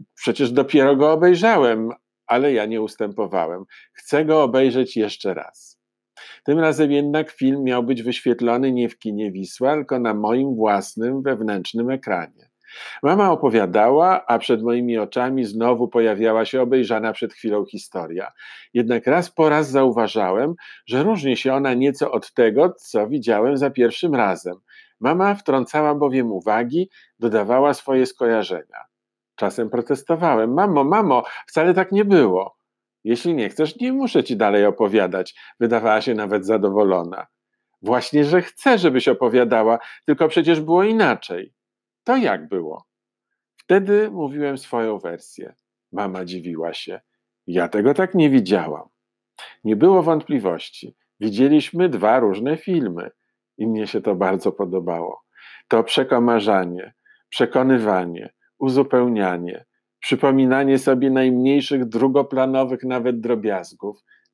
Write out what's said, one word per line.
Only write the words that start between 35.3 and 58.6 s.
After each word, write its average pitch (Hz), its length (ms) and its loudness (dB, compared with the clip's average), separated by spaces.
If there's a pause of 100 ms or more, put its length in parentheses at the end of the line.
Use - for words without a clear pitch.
wydawała 113 420 2
się 123 140 -2
nawet 104 300 -2
zadowolona. 98 840 0 (540)
"Właśnie, 123 440 0
że 170 160 2
chcę, 240 360 0
żebyś 147 300 2
opowiadała, 117 720 2 (260)
tylko 151 220 2
przecież 156 340 2
było 170 220 2
inaczej". 143 680 -2 (500)
"To 254 140 0
jak 101 300 -2
było?" 85 380 -8 (720)
Wtedy 202 540 2
mówiłem 147 460 -6
swoją 113 420 -4
wersję. 87 540 -12 (380)
Mama 92 340 -6
dziwiła 85 480 -8
się. - 260 -14 (480)
"Ja 87 200 -2
tego 110 260 2
tak 185 220 -2
nie 156 140 4
widziałam". 92 600 0 (720)
Nie 107 120 0
było 175 280 6
wątpliwości. 147 920 -4 (240)
Widzieliśmy 139 720 2
dwa 110 300 2
różne 117 380 0
filmy 127 540 -4 (460)
i 107 100 -4
mnie 107 200 -2
się 101 140 -4
to 104 140 -2
bardzo 95 360 0
podobało. 87 680 -6 (460)
To 113 160 2
przekomarzanie, 110 1120 0 (360)
przekonywanie, 110 1040 0 (240)
uzupełnianie, 123 1080 0 (340)